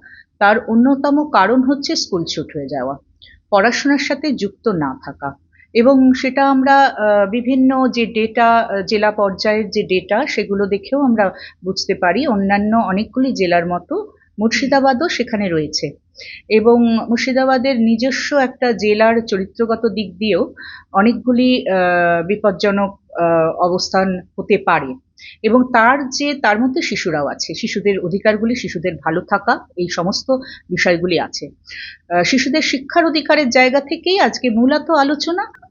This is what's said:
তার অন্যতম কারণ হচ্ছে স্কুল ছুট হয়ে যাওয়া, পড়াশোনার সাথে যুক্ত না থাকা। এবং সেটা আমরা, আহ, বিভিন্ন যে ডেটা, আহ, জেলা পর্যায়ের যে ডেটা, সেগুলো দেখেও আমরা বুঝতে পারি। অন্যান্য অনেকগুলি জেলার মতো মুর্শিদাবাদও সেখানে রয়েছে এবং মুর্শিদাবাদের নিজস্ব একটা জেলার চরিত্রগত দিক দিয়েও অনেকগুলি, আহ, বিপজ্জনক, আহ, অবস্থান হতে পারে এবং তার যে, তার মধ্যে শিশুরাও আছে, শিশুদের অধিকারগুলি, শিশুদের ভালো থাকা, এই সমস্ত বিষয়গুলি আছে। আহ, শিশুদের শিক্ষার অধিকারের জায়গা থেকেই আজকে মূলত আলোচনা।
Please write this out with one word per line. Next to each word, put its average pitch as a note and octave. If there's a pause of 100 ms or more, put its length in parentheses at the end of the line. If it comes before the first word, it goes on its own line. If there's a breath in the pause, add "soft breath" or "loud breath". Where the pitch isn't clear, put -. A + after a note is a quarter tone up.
(400 loud breath)
তার G#3+
অন্যতম C#4
কারণ A3+
হচ্ছে C#4
স্কুল -
ছুট D3 (100)
হয়ে C#3
যাওয়া, C#3 (520 soft breath)
পড়াশোনার A#3
সাথে C#4+
যুক্ত G3+
না C#3+
থাকা। C#3 (300 soft breath)
এবং C4
সেটা C4+
আমরা, C#4
আহ, G#3
বিভিন্ন C4
যে A#3+
ডেটা, A3+
আহ, G3+
জেলা G#3
পর্যায়ের G#3
যে G#3
ডেটা, F#3
সেগুলো G3
দেখেও G3+
আমরা G#3+ (320 loud breath)
বুঝতে F#3+
পারি। F#3+
অন্যান্য G3+
অনেকগুলি A3
জেলার F3
মতো F3 (260 soft breath)
মুর্শিদাবাদও C4
সেখানে G3+
রয়েছে D3+ (580 loud breath)
এবং A3+ (120)
মুর্শিদাবাদের C4
নিজস্ব A3+
একটা B3+
জেলার A3
চরিত্রগত A3
দিক G3
দিয়েও G#3 (400 loud breath)
অনেকগুলি, A#3+
আহ, F3
বিপজ্জনক, G3+ (220)
আহ, E3
অবস্থান F#3 (200)
হতে F#3+
পারে D#3 (500 loud breath)
এবং A3 (120)
তার B3+
যে, C#4+
তার A3
মধ্যে C4
শিশুরাও D#3
আছে, -
শিশুদের G3
অধিকারগুলি, G#3
শিশুদের F3+
ভালো D#3+
থাকা, - (100)
এই F3+
সমস্ত F3+ (380 loud breath)
বিষয়গুলি F3
আছে। -
আহ, -
শিশুদের C4+
শিক্ষার D4
অধিকারের D4+
জায়গা B3+
থেকেই E4+
আজকে B3+
মূলত C#4
আলোচনা। D#4 (200)